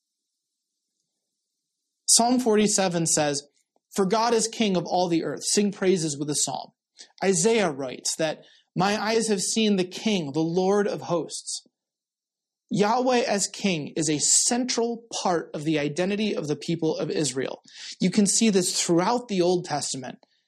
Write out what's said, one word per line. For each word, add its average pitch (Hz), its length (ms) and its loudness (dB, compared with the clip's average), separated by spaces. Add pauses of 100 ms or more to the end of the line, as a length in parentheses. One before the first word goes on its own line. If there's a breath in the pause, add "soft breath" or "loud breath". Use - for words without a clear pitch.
(2000)
Psalm 247 360 4
forty-seven 202 640 2
says, 147 380 0 (520)
"For 196 100 2
God 226 280 2
is 226 160 2
king 208 260 0
of 170 100 0
all 180 220 0
the 175 160 0
earth. 151 220 -8
Sing 202 260 2
praises 170 460 0
with 147 120 -4
a 143 60 -4
psalm." - 380 -4 (500 loud breath)
Isaiah 196 460 4
writes 135 460 -6
that, 156 280 -4 (320 soft breath)
"My 202 240 2
eyes 226 280 0
have 202 140 0
seen 214 340 2
the 185 80 2
king, 180 480 -2
the 143 100 -2
Lord 185 460 2
of 160 140 -6
hosts." - 600 -6 (1080)
Yahweh 240 520 2
as 202 260 0
king 165 480 -4
is 160 140 -2
a 147 100 0
central 233 920 0
part 170 400 -2
of 160 100 -8
the 156 140 0
identity 185 560 -2
of 160 140 -6
the 147 80 -2
people 160 420 -2
of - 140 -4
Israel. 131 500 -4 (380 loud breath)
You 185 100 2
can 202 160 4
see 220 240 4
this 185 320 2
throughout 202 460 0
the 190 140 0
Old 175 220 2
Testament, 139 640 -8 (220)